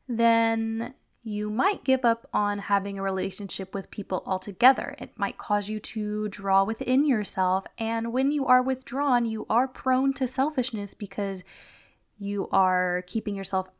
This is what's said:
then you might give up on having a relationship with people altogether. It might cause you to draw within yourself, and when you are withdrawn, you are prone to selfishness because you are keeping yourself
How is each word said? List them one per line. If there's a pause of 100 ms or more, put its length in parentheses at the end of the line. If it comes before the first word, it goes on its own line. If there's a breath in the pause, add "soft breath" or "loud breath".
then (280)
you
might
give
up
on
having
a
relationship
with
people
altogether.
It
might
cause
you
to
draw
within
yourself, (120)
and
when
you
are
withdrawn,
you
are
prone
to
selfishness
because (720 loud breath)
you
are
keeping
yourself (120)